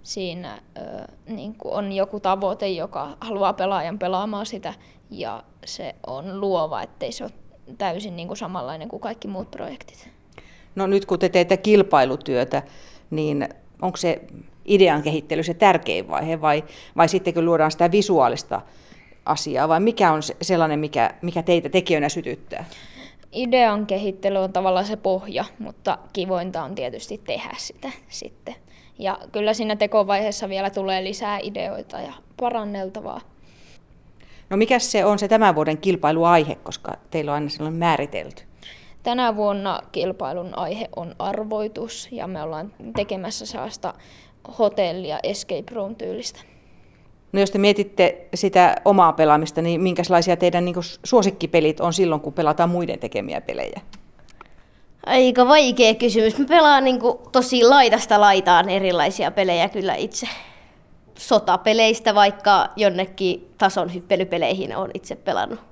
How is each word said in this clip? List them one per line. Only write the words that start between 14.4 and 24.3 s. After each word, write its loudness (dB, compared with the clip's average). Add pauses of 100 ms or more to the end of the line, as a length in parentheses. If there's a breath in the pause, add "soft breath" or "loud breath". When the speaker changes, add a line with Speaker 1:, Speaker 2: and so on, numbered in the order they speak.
Speaker 2:
idean 6
kehittely -4
se -4
tärkein 2
vaihe -4
vai, 0 (340 loud breath)
vai 6
sitten -2
kun 0
luodaan 2
sitä 2
visuaalista 0 (640 soft breath)
asiaa, -2
vai 2
mikä 2
on 0
se, -8
sellainen, 0
mikä, -2
mikä -4
teitä 2
tekijöinä 0
sytyttää? -10 (680 loud breath)
Speaker 1:
Idean 2
kehittely -2